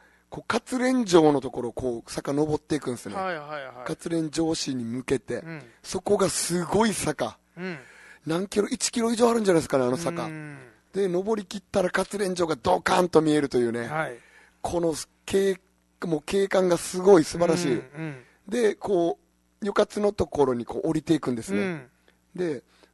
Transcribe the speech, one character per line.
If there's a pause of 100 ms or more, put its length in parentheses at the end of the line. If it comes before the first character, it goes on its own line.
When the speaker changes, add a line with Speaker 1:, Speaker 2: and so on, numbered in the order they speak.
(300)
Speaker 1:
こ
う、
活
連
城
の
と
こ
ろ
を
こ
う、
坂
登
っ
て
い
く
ん
で
す
ね。
Speaker 2:
は
い
は
い
は
い。
Speaker 1:
活
連
城
市
に
向
け
て。
Speaker 2:
う
ん。 (200)
Speaker 1:
そ
こ
が
す
ご
い
坂。 (180)
Speaker 2:
う
ん。 (480)
Speaker 1:
何
キ
ロ、
一
キ
ロ
以
上
あ
る
ん
じ
ゃ
な
い
で
す
か
ね、
あ
の
坂。
Speaker 2:
う
ん。 (340)
Speaker 1:
で、
登
り
切
っ
た
ら
活
連
城
が
ド
カ
ン
と
見
え
る
と
い
う
ね。
Speaker 2:
は
い。 (440)
Speaker 1:
こ
の (320)
景、 (420)
も
う
景
観
が
す
ご
い
素
晴
ら
し
い。
Speaker 2:
う
ん
う
ん。 (300)
Speaker 1:
で、
こ (440)
う、
よ
か
つ
の
と
こ
ろ
に
こ
う
降
り
て
い
く
ん
で
す
ね。
Speaker 2:
う
ん。 (460)
Speaker 1:
で、 (300)